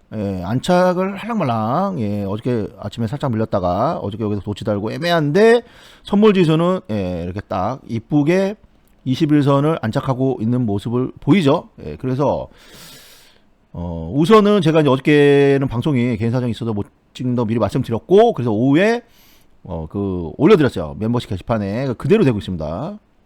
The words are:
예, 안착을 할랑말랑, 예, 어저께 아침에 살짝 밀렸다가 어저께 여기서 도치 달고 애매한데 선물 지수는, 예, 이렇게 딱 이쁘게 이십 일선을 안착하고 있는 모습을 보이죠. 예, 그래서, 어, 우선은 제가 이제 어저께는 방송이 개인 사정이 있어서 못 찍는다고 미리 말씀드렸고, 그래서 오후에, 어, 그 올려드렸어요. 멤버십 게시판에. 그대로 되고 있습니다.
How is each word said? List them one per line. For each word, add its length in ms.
예, 300
안착을 720
할랑말랑, 840
예, 240
어저께 440
아침에 280
살짝 240
밀렸다가 680
어저께 260
여기서 180
도치 220
달고 280
애매한데 680
선물 300
지수는, 460
예, 340
이렇게 160
딱 480
이쁘게 680
이십 260
일선을 480
안착하고 640
있는 240
모습을 540
보이죠. 500
예, 140
그래서, 520
어, 420
우선은 460
제가 220
이제 80
어저께는 800
방송이 500
개인 120
사정이 200
있어서 240
못 120
찍는다고 320
미리 120
말씀드렸고, 760
그래서 180
오후에, 500
어, 260
그 480
올려드렸어요. 600
멤버십 300
게시판에. 680
그대로 260
되고 140
있습니다. 600